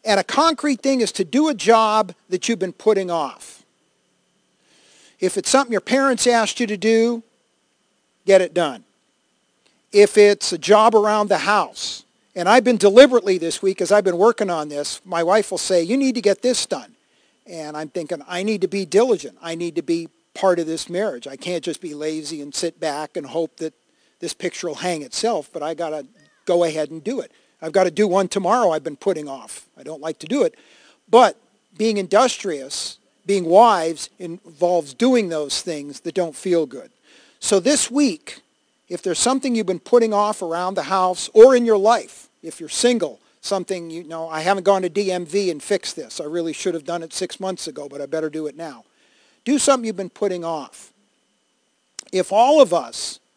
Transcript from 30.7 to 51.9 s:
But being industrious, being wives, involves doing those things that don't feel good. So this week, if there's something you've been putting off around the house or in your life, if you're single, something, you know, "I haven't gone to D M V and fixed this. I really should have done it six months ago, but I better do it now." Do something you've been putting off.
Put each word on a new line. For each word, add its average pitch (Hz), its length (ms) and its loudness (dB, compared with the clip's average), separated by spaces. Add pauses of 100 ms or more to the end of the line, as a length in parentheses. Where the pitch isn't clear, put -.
But 220 280 6 (400)
being 214 220 -2
industrious, 190 1000 -2 (280)
being 190 180 0
wives, 170 640 4 (100)
involves 170 760 -4
doing 233 340 2
those 151 320 -6
things 147 400 -10
that 165 140 -10
don't 170 200 -4
feel 170 320 0
good. 123 240 -18 (480)
So 196 220 0
this 262 300 0
week, 247 500 -2 (480)
if 180 140 -10
there's 180 160 -4
something 262 360 0
you've 220 120 -2
been 180 140 -4
putting 226 340 2
off 208 260 0
around 180 340 -4
the 170 100 -4
house 185 500 -2
or 254 200 12
in 240 120 4
your 220 120 2
life, 220 500 0 (140)
if 165 160 -16
you're 156 120 -14
single, 220 480 0 (220)
something, 185 500 -6
you 165 140 -12
know, 165 240 -10
"I 156 120 -8
haven't 185 240 -2
gone 190 180 2
to 180 60 -4
D 185 240 -2
M 180 140 -4
V 185 240 -2
and 151 120 -8
fixed - 340 -4
this. 135 240 -12
I 151 40 -8
really 165 280 -6
should 175 220 -4
have 151 100 -8
done 170 180 -6
it 160 100 -16
six - 260 -8
months 190 280 -8
ago, 143 240 -14
but 143 100 -14
I 139 60 -8
better 160 240 -6
do 156 160 -8
it 139 100 -10
now." 147 280 -16 (600)
Do 277 140 0
something 254 280 -2
you've 208 100 -8
been 190 120 -10
putting 180 360 -6
off. 156 480 -10 (1160)